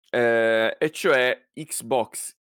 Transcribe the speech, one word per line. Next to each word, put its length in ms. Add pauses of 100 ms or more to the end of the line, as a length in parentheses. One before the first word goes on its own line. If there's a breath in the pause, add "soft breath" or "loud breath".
eh, 680
e 120
cioè 600
Xbox, 880